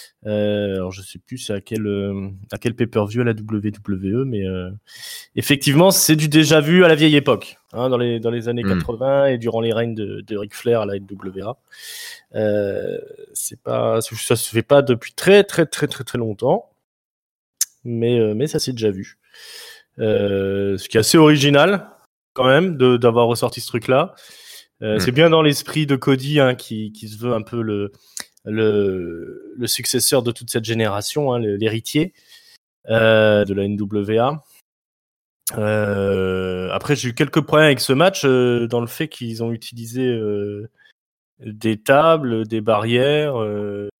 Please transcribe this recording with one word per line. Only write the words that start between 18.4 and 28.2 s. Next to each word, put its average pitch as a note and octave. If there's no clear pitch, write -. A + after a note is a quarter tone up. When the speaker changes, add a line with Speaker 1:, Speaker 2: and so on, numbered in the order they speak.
Speaker 1:
ça D#3
s'est C#3
déjà A2
vu. F#2+
Euh, G2+
ce -
qui -
est A2
assez E3
original D3+
quand B2+
même D#3
de, B2+
d'avoir A#2
ressorti A#2+
ce -
truc-là. C3
Euh, G#2+
Speaker 2:
Hmm. A2
Speaker 1:
c'est B2+
bien D#3
dans D#3+
l'esprit D3+
de C#3
Cody, C3+
hein, B2+
qui, A2
qui A2
se G#2+
veut A#2+
un G#2+
peu A#2
le, G#2